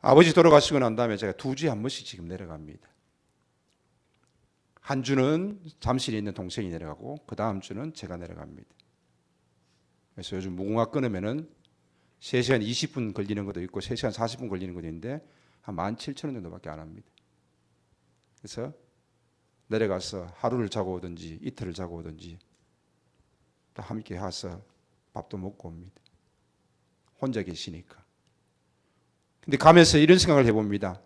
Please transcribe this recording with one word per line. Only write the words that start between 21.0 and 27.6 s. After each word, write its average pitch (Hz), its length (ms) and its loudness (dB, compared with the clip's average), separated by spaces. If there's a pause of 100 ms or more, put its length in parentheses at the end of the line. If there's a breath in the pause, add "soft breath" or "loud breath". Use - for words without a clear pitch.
이틀을 110 320 -10
자고 87 240 -10
오든지 85 420 -16 (1400)
또 101 80 -14
함께 107 360 -10
와서 92 420 -10 (520)
밥도 - 260 -12
먹고 92 300 -12
옵니다. 85 340 -20 (1160)
혼자 120 220 -4
계시니까. 85 600 -14 (1400)